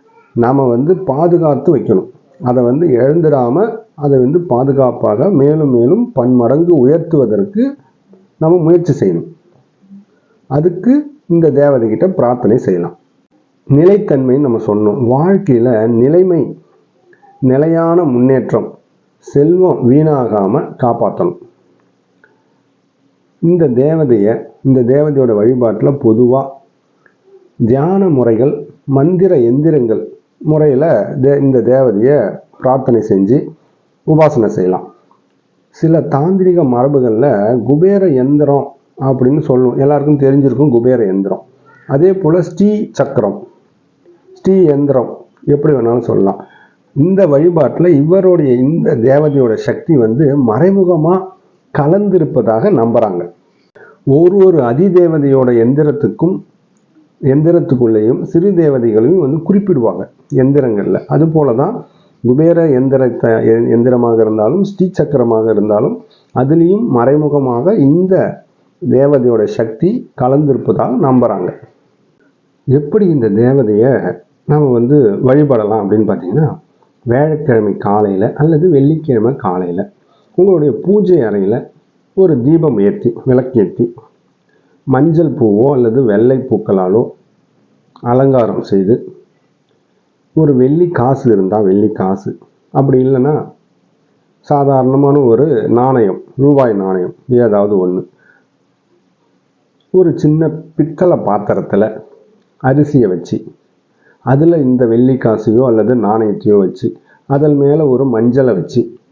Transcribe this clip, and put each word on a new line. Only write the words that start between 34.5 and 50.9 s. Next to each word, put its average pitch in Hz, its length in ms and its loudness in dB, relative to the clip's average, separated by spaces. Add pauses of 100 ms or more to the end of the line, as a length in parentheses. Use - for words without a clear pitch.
சில 160 320 0
தாந்திரிக 175 600 0
மரபுகள்ல 123 1000 0
குபேர 185 460 0
யந்திரம் 143 600 0 (300)
அப்படின்னு 135 380 0
சொல்லுவோம். 127 380 0
எல்லாருக்கும் 143 420 0
தெரிஞ்சிருக்கும் 139 500 2
குபேர 117 360 0
யந்திரம். 95 380 -2 (440)
அதே 160 260 2
போல 180 280 0
ஸ்ரீ 208 500 -2
சக்கரம், 139 560 -4 (840)
ஸ்ரீ 190 300 0
யந்திரம், 143 540 0 (280)
எப்படி 147 280 0
வேணாலும் 120 260 0
சொல்லலாம். 101 440 -2 (500)
இந்த 185 340 2
வழிபாட்டுல 156 600 0
இவருடைய, 170 640 2
இந்த 139 420 0
தேவதையோட 131 580 2
சக்தி 147 440 -2
வந்து 131 400 0 (100)
மறைமுகமா 175 760 0 (540)